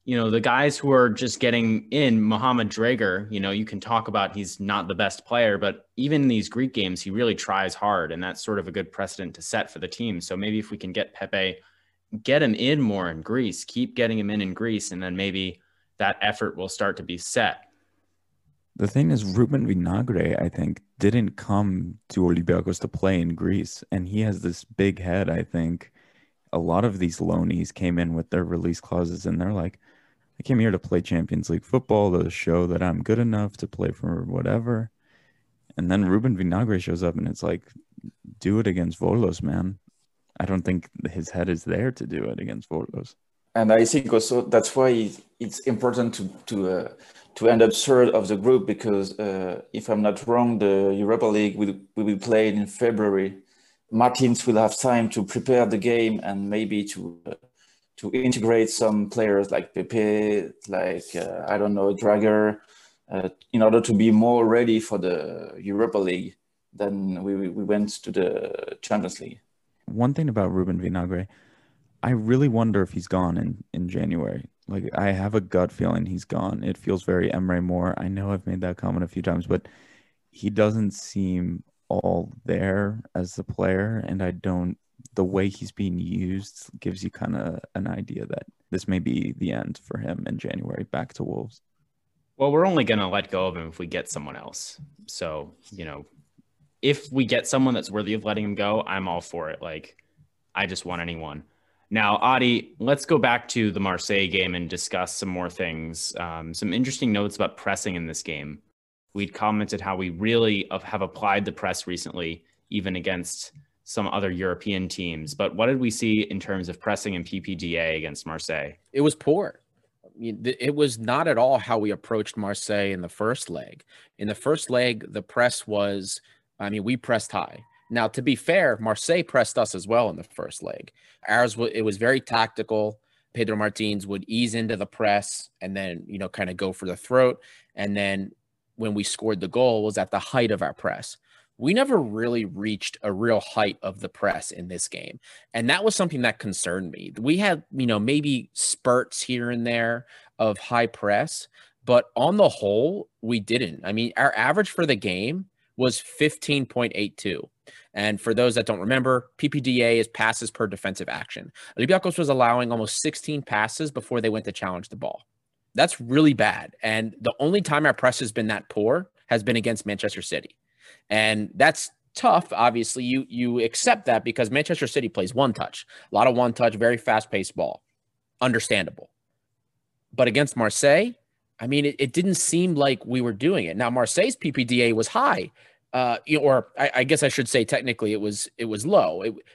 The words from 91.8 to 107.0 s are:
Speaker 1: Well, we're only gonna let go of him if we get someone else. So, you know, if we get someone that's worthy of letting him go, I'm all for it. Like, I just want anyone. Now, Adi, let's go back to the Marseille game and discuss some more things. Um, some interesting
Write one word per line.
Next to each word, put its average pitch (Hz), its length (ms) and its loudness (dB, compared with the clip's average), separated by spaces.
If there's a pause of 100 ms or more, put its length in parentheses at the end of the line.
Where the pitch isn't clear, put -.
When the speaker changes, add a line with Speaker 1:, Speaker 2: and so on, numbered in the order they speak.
Speaker 1:
Well, 139 160 2
we're 165 140 6
only 160 180 4
gonna 104 240 2
let 98 220 -2
go 95 160 0
of 87 100 -4
him 82 120 -8
if 80 100 -14
we 90 80 -8
get - 240 -6
someone 73 260 -10
else. - 440 -14 (260)
So, 76 480 -8 (160)
you 92 140 -14
know, 73 220 -12 (760)
if - 280 0
we 131 140 2
get 117 220 0
someone 131 260 4
that's 92 180 -4
worthy 104 220 -4
of 107 140 -6
letting 107 180 -2
him 101 100 -4
go, 104 320 0
I'm 95 220 -4
all 85 140 -4
for 82 260 -8
it. 78 140 -10
Like, 80 340 -12 (580)
I 98 120 -2
just 90 180 -8
want 87 160 -6
anyone. 80 440 -10 (460)
Now, 104 260 2
Adi, 123 640 2
let's 139 260 0
go 156 140 4
back 120 300 2
to 110 220 0
the 92 80 -6
Marseille 98 480 0
game 90 280 0
and 87 140 -4
discuss 90 460 -6
some 98 140 -6
more 90 220 -4
things. 82 680 -8
Um, 82 340 -8
some 90 200 -4
interesting 127 400 -2